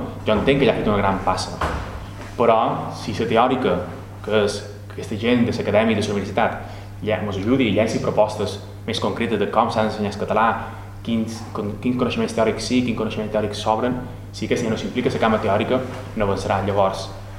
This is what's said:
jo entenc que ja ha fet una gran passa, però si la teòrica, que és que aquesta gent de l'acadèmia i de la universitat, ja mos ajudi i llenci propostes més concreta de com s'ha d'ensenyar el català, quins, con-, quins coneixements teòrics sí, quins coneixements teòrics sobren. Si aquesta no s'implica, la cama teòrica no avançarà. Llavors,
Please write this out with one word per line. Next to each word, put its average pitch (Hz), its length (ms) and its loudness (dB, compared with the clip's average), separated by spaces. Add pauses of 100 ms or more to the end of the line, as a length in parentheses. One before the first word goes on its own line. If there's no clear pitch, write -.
(260)
jo 107 80 4
entenc 135 260 4
que 120 80 6
ja - 60 4
ha 110 60 0
fet 107 80 0
una 104 120 2
gran 95 240 0
passa, - 320 -2 (800)
però 113 220 6 (420)
si 107 160 -6
la 113 120 0
teòrica, 110 500 4 (460)
que 104 200 2
és - 160 -2 (280)
que - 100 -10
aquesta - 180 -6
gent 113 320 2
de 104 80 -2
l'acadèmia 107 400 4
i 104 40 0
de 98 40 2
la 101 120 -2
universitat, - 600 -2 (280)
ja 107 200 0
mos 98 160 -4
ajudi 120 300 2
i 95 60 2
llenci 113 260 2
propostes 107 560 2 (300)
més 113 160 -2
concreta 107 320 0
de 101 160 0
com 110 180 4
s'ha 110 140 2
d'ensenyar 104 300 -2
el - 80 -8
català, 107 240 2 (580)
quins, 113 380 -2 (140)
con-, 104 260 -4
quins 123 180 0
coneixements 113 360 0
teòrics 110 340 2
sí, 127 160 4
quins 113 120 0
coneixements 107 360 -2
teòrics 104 300 0
sobren. 117 360 2 (320)
Si 107 160 -4
aquesta 113 240 0
no 104 80 0
s'implica, 123 320 0
la - 80 -2
cama 110 240 4
teòrica 104 360 2 (360)
no 107 100 2
avançarà. 98 400 0
Llavors, 98 400 2 (320)